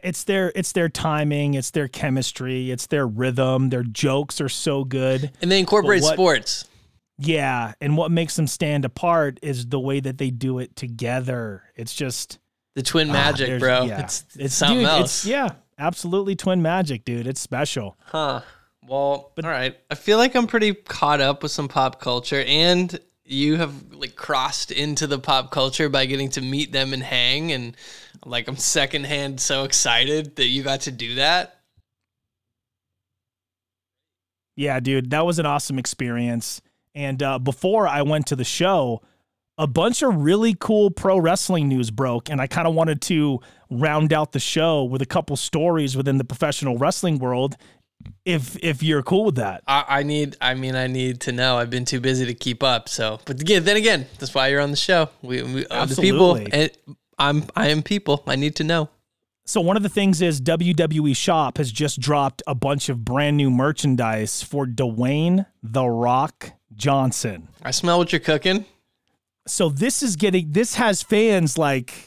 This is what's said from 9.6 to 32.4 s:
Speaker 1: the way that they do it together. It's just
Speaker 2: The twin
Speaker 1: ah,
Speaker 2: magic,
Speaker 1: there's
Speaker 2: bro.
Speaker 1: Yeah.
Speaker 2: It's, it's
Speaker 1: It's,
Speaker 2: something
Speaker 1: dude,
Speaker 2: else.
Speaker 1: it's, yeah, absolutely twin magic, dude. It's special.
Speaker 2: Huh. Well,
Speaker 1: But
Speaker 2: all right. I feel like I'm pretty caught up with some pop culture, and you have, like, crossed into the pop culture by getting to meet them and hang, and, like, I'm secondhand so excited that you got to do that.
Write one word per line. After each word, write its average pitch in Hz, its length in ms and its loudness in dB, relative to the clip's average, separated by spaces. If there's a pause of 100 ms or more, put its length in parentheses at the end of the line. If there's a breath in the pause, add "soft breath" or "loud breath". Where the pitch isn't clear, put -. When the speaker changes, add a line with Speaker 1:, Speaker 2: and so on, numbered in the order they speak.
Speaker 1:
the 131 120 -2
way 139 220 -2
that 135 160 -8
they 135 140 -2
do 127 280 -4
it 123 160 -12
together. 120 880 -6 (120)
It's 117 180 -12
just - 460 -8 (360)
Speaker 2:
The 135 80 -4
twin 156 260 0
Speaker 1:
ah, 143 40 0
Speaker 2:
magic, 139 340 2
Speaker 1:
there's 127 140 -2
Speaker 2:
bro. 127 220 4
Speaker 1:
Yeah. 110 180 -4
Speaker 2:
It's, - 260 -8
it's - 80 -20
Speaker 1:
It's, 135 200 -4
Speaker 2:
something 214 240 4
Speaker 1:
dude, 226 80 4
Speaker 2:
else. 156 360 2
Speaker 1:
it's, - 20 -8
yeah, 247 240 0 (280)
absolutely 180 580 -2
twin 185 260 0
magic, 160 440 -2
dude. 120 220 -4
It's 135 120 -6
special. 127 680 -6
Speaker 2:
Huh. 139 360 -4 (460 loud breath)
Well, 139 480 -2
Speaker 1:
But 160 100 -8
Speaker 2:
all 165 60 -2
right. 131 260 -2 (120)
I 151 60 -6
feel 208 220 4
like 247 180 4
I'm 240 120 4
pretty 214 260 2
caught 147 480 0
up 139 200 2
with 151 120 -6
some 147 160 -4
pop 131 320 -2
culture, 123 440 -2
and 170 520 4 (260)
you 143 320 0
have, 143 380 -6
like, 143 240 -12
crossed 143 540 -4
into 147 360 -2
the 139 100 0
pop 131 340 0
culture 135 380 0
by 135 160 2
getting 135 260 -2
to 139 100 -4
meet 135 320 -4
them 135 200 -2
and 131 80 -6
hang, 131 520 0
and, 120 240 -8 (480 loud breath)
like, 120 240 -6
I'm 135 80 -8
secondhand 139 840 -2
so 135 240 -2
excited 135 720 0
that 131 120 2
you 131 160 0
got 135 180 -2
to 143 100 -6
do 120 240 -8
that. 160 460 0 (3000)